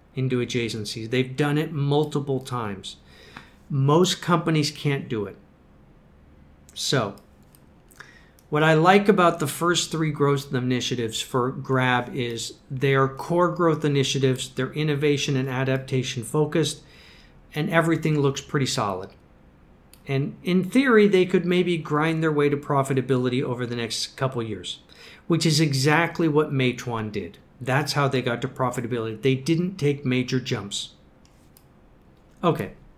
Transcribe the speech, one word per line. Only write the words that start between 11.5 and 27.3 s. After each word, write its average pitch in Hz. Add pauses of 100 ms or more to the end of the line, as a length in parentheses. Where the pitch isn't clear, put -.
Grab 127
is 117 (160)
they 139
are 135
core 170
growth 160
initiatives, 135
they're -
innovation 147
and 131
adaptation 131
focused, 151 (720)
and 151
everything 160
looks 139
pretty 135
solid. 98 (960)
And 139
in 185
theory, 240
they 185
could 185
maybe 175
grind 156
their 160
way 147
to 143
profitability 131
over 123
the 120
next -
couple 127
years, 98 (460)
which 170
is 156
exactly 156
what 151
Meituan 120
did. 92 (200)